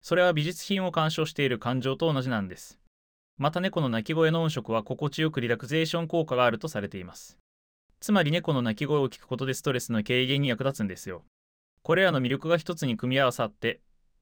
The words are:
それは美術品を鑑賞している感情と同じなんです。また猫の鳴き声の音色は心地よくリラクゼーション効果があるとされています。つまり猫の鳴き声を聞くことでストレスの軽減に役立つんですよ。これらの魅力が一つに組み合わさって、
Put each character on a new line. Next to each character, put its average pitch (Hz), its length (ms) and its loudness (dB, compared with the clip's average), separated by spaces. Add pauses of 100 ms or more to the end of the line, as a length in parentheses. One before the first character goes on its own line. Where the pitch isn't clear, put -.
そ - 140 0
れ 180 60 4
は 180 120 6
美 151 100 2
術 165 200 -6
品 190 220 -2
を 180 60 -2
鑑 160 200 2
賞 156 140 -2
し 156 80 -10
て 143 120 0
い 131 40 2
る 120 100 -2
感 123 220 -2
情 131 160 -2
と 165 140 2
同 139 100 0
じ 131 80 -2
な 113 120 0
ん 95 60 -4
で 90 80 -12
す。 - 240 -20 (580)
ま 147 140 0
た 180 80 -2
猫 185 220 0
の 135 80 2
鳴 113 140 0
き 160 100 -4
声 160 180 4
の 165 100 2
音 160 80 2
色 131 220 -4
は 110 120 0
心 139 260 -4
地 156 120 -6
よ 156 100 2
く 139 100 -2
リ 120 60 -2
ラ 117 100 2
ク 113 100 -12
ゼ 156 160 0
ー - 20 0
シ 156 120 -4
ョ 170 40 0
ン 165 60 -4
効 165 180 0
果 135 100 -2
が 123 100 4
あ 120 60 6
る 110 80 -4
と 160 80 -8
さ 110 140 -4
れ 101 80 -6
て - 80 -12
い 92 60 -10
ま 87 120 -14
す。 - 220 -20 (640)
つ - 120 -2
ま 196 120 6
り 147 80 2
猫 165 220 0
の 131 80 2
鳴 113 140 0
き 147 100 -4
声 147 140 2
を 131 100 2
聞 - 100 -14
く - 80 -20
こ 127 100 -4
と 135 80 -4
で 131 80 -2
ス - 80 -6
ト 139 120 0
レ 123 60 0
ス - 120 -6
の 107 120 0
軽 123 220 2
減 135 160 0
に 143 80 2
役 117 140 -2
立 135 140 -2
つ 117 60 -2
ん 101 40 -2
で 92 80 -6
す - 140 -14
よ。 87 140 -12 (600)
こ 160 120 2
れ 185 80 4
ら 185 80 4
の 139 100 0
魅 123 80 0
力 135 180 -2
が 170 100 4
一 170 160 -4
つ 160 120 -6
に 117 120 0
組 127 180 -2
み 135 40 4
合 139 60 6
わ 123 60 4
さ 120 140 -2
っ 104 60 -6
て、 - 300 -4 (400)